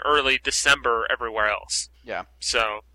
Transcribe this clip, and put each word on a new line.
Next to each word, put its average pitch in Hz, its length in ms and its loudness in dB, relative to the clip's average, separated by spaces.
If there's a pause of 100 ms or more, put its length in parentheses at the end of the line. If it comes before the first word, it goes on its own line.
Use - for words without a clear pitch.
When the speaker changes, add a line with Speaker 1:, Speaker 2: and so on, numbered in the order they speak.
Speaker 1:
early 135 360 2
December 131 680 2
everywhere 110 380 0
else. - 400 -4 (160)
Speaker 2:
Yeah. 92 180 -8 (160)
Speaker 1:
So 110 560 -2